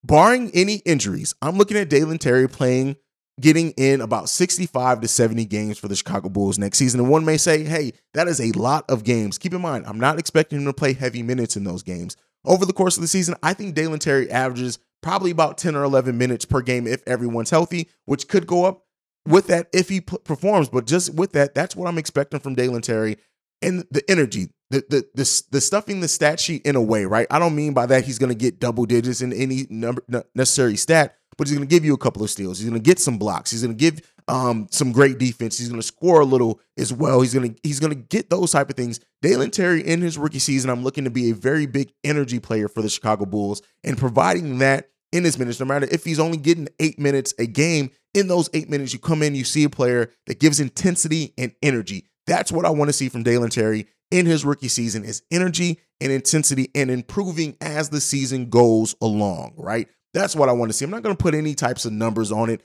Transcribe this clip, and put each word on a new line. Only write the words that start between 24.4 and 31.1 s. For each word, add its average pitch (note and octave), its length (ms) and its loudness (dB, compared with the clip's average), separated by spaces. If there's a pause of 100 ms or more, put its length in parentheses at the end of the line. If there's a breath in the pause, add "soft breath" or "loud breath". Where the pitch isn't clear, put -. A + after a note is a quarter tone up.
the, C3+ 220 0
the, C#3 240 0
the, C#3 80 -2
s-, - 200 0
the - 180 -2
stuffing G3+ 400 -2
the E3+ 80 -2
stat D#3+ 300 0
sheet - 280 -4
in C#3+ 100 2
a B2 60 4
way, G#2+ 240 0
right? A2 240 0
I D3 80 2
don't E3+ 180 2
mean D3 160 -2
by B2 140 2
that C3 180 4
he's B2 140 -8
gonna B2 160 0
get A#2 260 -2
double A#2+ 240 0
digits A#2+ 380 0
in B2+ 100 -4
any C3 380 -4
number, A#2 320 -6 (100)
n-, B2 100 -4 (120)
necessary B2 420 2
stat, D#3+ 400 2 (220)